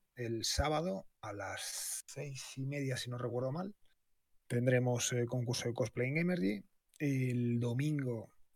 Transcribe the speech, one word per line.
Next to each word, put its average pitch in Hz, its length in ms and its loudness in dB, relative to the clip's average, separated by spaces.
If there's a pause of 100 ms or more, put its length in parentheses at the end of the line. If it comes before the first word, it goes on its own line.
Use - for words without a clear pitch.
(160)
el 113 280 -4
sábado 156 640 0 (160)
a 107 100 -8
las - 760 -8
seis 139 500 -10
y 135 80 -4
media, 135 320 -2
si 123 140 -6
no 120 80 -6
recuerdo 123 320 -2
mal. 185 240 -6 (720)
Tendremos, 123 640 4
eh, 120 140 4
concurso 123 400 0
de 120 80 -2
cosplay 123 320 0
en 139 80 -2
Gamergy. 180 480 2 (340)
El 123 640 2
domingo, 127 720 0 (240)